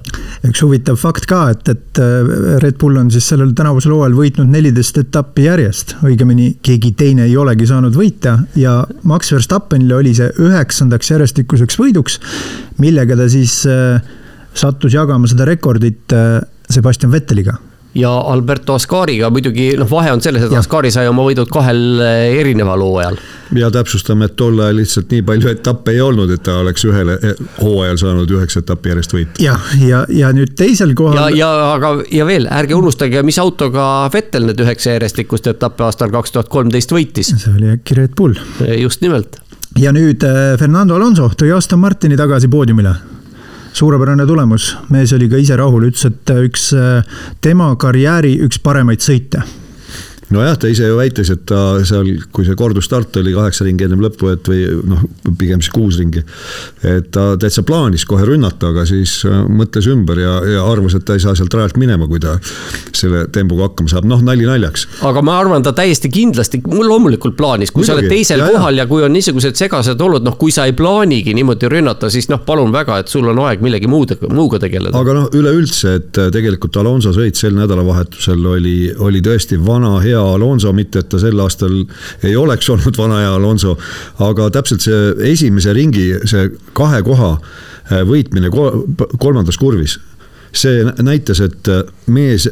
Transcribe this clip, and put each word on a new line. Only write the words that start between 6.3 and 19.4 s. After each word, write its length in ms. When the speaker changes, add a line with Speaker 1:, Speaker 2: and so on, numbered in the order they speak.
Speaker 1:
keegi 380
teine 320
ei 100
olegi 300
saanud 280
võita 420
ja 240
Max 280
Verstappenile 640
oli 200
see 240
üheksandaks 720
järjestikuseks 680
võiduks, 400
millega 420
ta 100
siis, 360
äh, 340
sattus 460
jagama 320
seda 200
rekordit, 640
äh, 280
Sebastian 420
Vetteliga. 460
Speaker 2:
Ja 180
Alberto 540
Ascariga 560
muidugi, 460